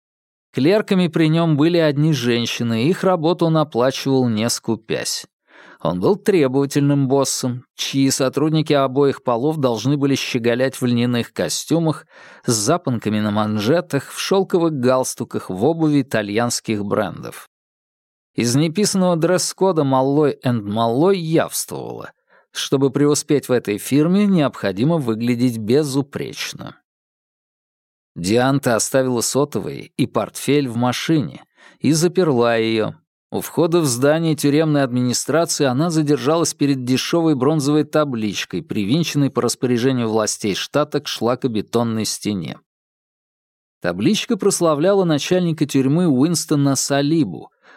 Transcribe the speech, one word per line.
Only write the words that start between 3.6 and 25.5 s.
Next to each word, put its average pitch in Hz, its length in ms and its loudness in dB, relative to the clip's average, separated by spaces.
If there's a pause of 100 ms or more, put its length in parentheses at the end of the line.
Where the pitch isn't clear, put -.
не 110 180 0
скупясь. - 800 -4 (560)
Он 87 180 -2
был 160 180 2
требовательным 143 880 2
боссом, 127 560 -2 (100)
чьи 135 380 0
сотрудники 151 600 0
обоих 139 500 2
полов 131 340 0
должны 127 380 0
были 139 180 2
щеголять 123 680 0
в 131 40 0
льняных 120 460 0
костюмах, 151 760 -2 (400)
с 127 60 0
запонками 110 720 0
на 107 100 0
манжетах, 107 800 -2
в - 80 -14
шёлковых 185 540 0
галстуках, 127 760 -2
в 95 140 -4
обуви 156 380 2
итальянских 110 840 -2
брендов. 87 640 -6 (880)
Из 117 200 0
неписанного 180 600 0
дресс-кода 170 680 0
"Маллой 135 580 2
энд 120 220 -2
Маллой" 117 520 2
явствовало: 135 960 -4 (400)
чтобы 135 400 0
преуспеть 143 560 0
в 127 60 0
этой 104 240 0
фирме, 175 480 2
необходимо 143 720 0
выглядеть 117 640 0